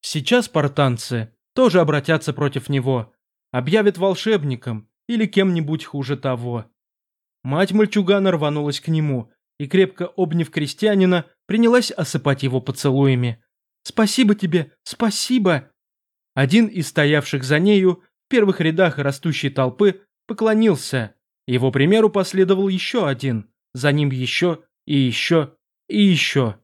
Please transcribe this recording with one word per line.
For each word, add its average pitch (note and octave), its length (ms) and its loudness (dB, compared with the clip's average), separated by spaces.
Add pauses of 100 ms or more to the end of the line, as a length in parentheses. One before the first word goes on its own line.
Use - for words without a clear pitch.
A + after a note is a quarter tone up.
Сейчас G#3+ 460 -2
спартанцы C3 840 -2 (220)
тоже G3 260 4
обратятся D3+ 520 0
против C#3 360 -4
него, B2+ 440 -2 (380)
объявят E3 480 0
волшебником D3+ 880 -2 (200)
или A3 180 -2
кем-нибудь E3+ 580 0
хуже C#3 320 -6
того. A#2+ 500 -6 (760)
Мать D#3+ 300 -2
мальчугана G3+ 580 2
рванулась D3 500 -2
к - 80 -10
нему D3 440 -2 (260)
и, D3 80 -8
крепко F#3 400 0 (100)
обняв E3+ 340 -2
крестьянина, F#3 760 0 (200)
принялась A#3 440 2
осыпать C#3+ 520 -2
его B2+ 180 -2
поцелуями. C3 840 0 (400)
«Спасибо G#3+ 520 0
тебе, E3+ 380 -2 (120)
спасибо!» G#3 840 -2 (640)
Один C#3+ 320 4
из F3 220 -6
стоявших D3 540 0
за C#3+ 160 0
нею F#3 440 4 (220)
в - 60 -10
первых G#3 300 2
рядах D#3+ 380 0
растущей C#3 520 -4
толпы D#3+ 520 0 (240)
поклонился. G#3+ 880 0 (320)
Его B2+ 260 0
примеру G3+ 360 4
последовал F#3+ 600 0
ещё F#3+ 380 -2
один, B2 440 -4 (240)
за C3 160 -2
ним D3 200 0
ещё C3 520 -2 (240)
и D3 100 -2
ещё C#3 600 0 (320)
и G#3 120 0
ещё. C#3 640 2